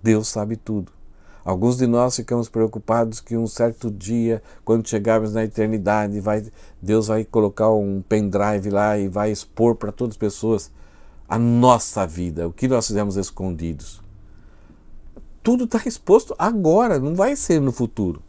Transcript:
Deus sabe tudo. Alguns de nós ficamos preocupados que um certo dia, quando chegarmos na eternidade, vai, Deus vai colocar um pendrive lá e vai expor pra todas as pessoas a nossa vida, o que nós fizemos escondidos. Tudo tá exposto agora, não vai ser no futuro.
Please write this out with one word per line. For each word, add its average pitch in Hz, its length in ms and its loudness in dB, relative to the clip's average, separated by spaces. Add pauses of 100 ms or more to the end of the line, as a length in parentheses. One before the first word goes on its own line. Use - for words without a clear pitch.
Deus 107 260 2
sabe 110 280 -4
tudo. 104 360 -6 (500)
Alguns 107 360 0
de 127 80 2
nós 120 280 2
ficamos 117 360 -4
preocupados 113 720 0
que 117 180 -4
um 113 80 -2
certo 117 440 -2
dia, 113 520 -2 (240)
quando 110 200 2
chegarmos 110 460 0
na 110 120 -2
eternidade, 104 760 0
vai, 107 260 -2 (340)
Deus 107 260 0
vai 110 180 0
colocar 107 460 2
um 101 360 0
pendrive 101 640 0
lá 104 300 2
e 98 100 -2
vai 104 240 -2
expor 113 440 0
pra 104 140 -8
todas 117 220 -6
as - 60 -16
pessoas 107 520 -2 (560)
a - 120 -2
nossa 120 680 4
vida, 85 400 -6
o 85 60 -6
que 127 160 -2
nós 123 180 0
fizemos 101 300 -2
escondidos. 85 880 -6 (1400)
Tudo 247 240 0
tá 226 200 -2
exposto - 520 2
agora, 196 600 2
não 143 160 -2
vai 214 200 2
ser 165 280 0
no 135 100 0
futuro. 104 560 -4